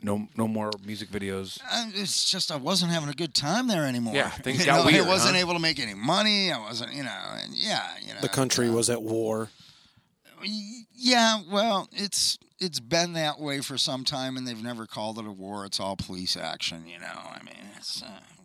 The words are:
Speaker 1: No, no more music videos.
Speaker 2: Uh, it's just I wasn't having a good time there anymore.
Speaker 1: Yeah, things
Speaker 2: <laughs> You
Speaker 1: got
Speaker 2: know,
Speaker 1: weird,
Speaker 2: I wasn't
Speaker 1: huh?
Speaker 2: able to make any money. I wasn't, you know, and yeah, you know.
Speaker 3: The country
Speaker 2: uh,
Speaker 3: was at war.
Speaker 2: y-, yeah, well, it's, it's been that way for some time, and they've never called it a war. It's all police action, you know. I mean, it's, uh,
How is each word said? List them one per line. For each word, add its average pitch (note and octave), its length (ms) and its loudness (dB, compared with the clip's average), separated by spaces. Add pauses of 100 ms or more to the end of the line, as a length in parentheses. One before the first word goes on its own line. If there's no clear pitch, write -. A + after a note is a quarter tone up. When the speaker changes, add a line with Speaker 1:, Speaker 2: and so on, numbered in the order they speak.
Speaker 1:
No, G#2 360 -2
no A2+ 100 2
more G#2+ 240 -2 (140)
music G#2 240 -8
videos. G2 500 -4 (100)
Speaker 2:
Uh, A3+ 240 -2
it's - 380 0
just F#3+ 180 0
I D#3+ 60 -2
wasn't E3+ 380 2
having D3+ 160 0
a C#3+ 40 -4
good D#3+ 200 -4
time G3+ 340 2
there F3 180 2
anymore. A#2+ 300 0
Speaker 1:
Yeah, C3 140 4
things C3 300 -2
Speaker 2:
<laughs> - 20 4
You E3+ 40 2
Speaker 1:
got C#3 140 8
Speaker 2:
know, E3 60 8
Speaker 1:
weird, D#3+ 200 8
Speaker 2:
I F3 40 4
wasn't F#3 260 6
Speaker 1:
huh? F3+ 60 6
Speaker 2:
able F3 120 0
to F3 60 0
make D#3+ 200 2
any A2+ 140 -4
money. F#3+ 560 2
I C#3 80 0
wasn't, A#2 360 -6
you C#3 100 -6
know, A#2 80 -6 (320)
and G1+ 100 -10
yeah, G#2 360 -2 (120)
you G#2 120 -12
know. G2+ 80 -10
Speaker 3:
The B2 80 0
country B2+ 400 2
Speaker 2:
uh, - 20 2
Speaker 3:
was A2+ 180 4
at A#2 140 0
war. A2 460 0 (920)
Speaker 2:
y-, G#3+ 420 -8 (120)
yeah, A#3 460 6 (100)
well, G3+ 400 2
it's, - 480 0 (180)
it's D#3+ 220 -4
been E3+ 340 2
that D3+ 240 0
way C#3 220 -2
for C3 180 -6
some C3 280 0
time, C3 320 -2
and B2+ 100 -6
they've A2+ 160 -8
never A#2 220 -6
called A2 340 -6
it A2 60 -6
a G#2+ 60 -8
war. G2 340 -8
It's G2 160 -4
all F#2+ 160 -4
police F2+ 400 -4
action, E2 500 -6
you E2+ 120 -16
know. F2 80 -12 (240)
I - 120 -16
mean, - 120 -18 (200)
it's, - 260 -10
uh, - 180 -16 (260)